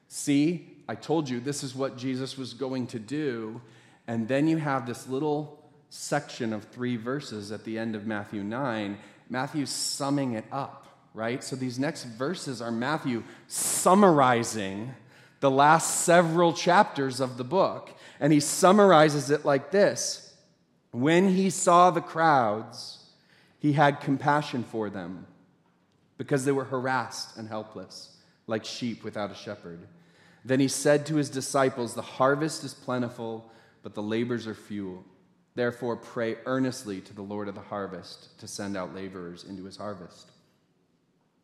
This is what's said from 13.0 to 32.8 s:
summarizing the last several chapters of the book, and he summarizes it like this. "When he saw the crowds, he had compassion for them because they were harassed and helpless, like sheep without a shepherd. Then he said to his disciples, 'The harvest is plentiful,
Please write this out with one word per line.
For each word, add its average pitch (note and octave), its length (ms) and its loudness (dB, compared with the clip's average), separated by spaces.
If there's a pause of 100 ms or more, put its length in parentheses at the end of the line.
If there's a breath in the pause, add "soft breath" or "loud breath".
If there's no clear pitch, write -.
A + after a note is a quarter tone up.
summarizing B2 1500 4 (460 soft breath)
the C#3 100 4
last D3 520 6
several E3+ 500 6
chapters C#3+ 680 2
of B2 200 -4
the B2+ 60 -4
book, B2+ 500 -2 (260 loud breath)
and D3 100 4
he D3 100 8
summarizes D#3 880 6
it D3 160 0
like C#3 240 2
this. - 640 0 (560)
"When E3 400 4
he F#3+ 180 4
saw F3+ 420 6
the E3 120 -2
crowds, B2+ 960 0 (600 soft breath)
he D3 140 2
had C#3+ 280 4
compassion C#3+ 640 0
for G#2+ 280 -6
them F#2 360 -10 (920)
because C3 260 -2
they C#3 80 2
were C3+ 120 0
harassed B2 720 -4
and A2 120 -12
helpless, G#2+ 680 -14 (300 soft breath)
like A2 180 -4
sheep - 380 -8
without G#2 280 -8
a F#2+ 40 -16
shepherd. F2+ 540 -14 (560 soft breath)
Then C3 160 2
he C3+ 80 2
said D3 380 2
to D#3 100 -2
his C#3 140 0
disciples, B2+ 640 -2
'The G#2+ 80 -8
harvest D3 640 0
is C3 100 -10
plentiful, A#2 760 -8 (320 soft breath)